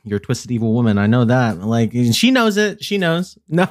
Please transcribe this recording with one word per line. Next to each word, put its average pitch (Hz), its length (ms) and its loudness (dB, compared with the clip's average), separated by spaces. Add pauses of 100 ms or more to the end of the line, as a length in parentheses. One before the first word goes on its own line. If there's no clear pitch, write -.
You're 104 140 -4
a - 40 -4
twisted, - 280 -6
evil 113 240 -2
woman. 113 240 2
I 101 80 2
know 120 200 4
that." 117 340 0
Like, 113 340 -2
and 120 220 2
she 247 160 2
knows 220 260 2
it. 208 260 -2
She 202 140 -4
knows. 175 460 -2
<laughs> - 40 -20
No, 180 240 0